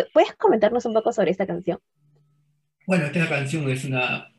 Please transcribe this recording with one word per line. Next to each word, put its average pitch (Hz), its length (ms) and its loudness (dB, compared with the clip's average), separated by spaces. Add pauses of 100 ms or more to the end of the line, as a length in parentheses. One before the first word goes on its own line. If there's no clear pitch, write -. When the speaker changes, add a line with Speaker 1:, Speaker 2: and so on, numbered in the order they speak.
(120)
Speaker 1:
puedes 359 220 4
comentarnos 233 520 2
un 226 80 -4
poco 220 200 0
sobre 190 180 2
esta 190 140 -2
canción? 175 320 -4 (1080)
Speaker 2:
Bueno, 175 180 2
esta 156 240 -2
canción 143 400 -2
es 131 160 -4
una, 127 540 -4